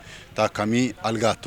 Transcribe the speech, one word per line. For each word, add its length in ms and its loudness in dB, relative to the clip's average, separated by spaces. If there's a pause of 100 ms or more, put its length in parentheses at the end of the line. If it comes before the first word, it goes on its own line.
(320)
ታካሚ 400 0 (300)
አልጋ 240 -2
አጥቶ 200 0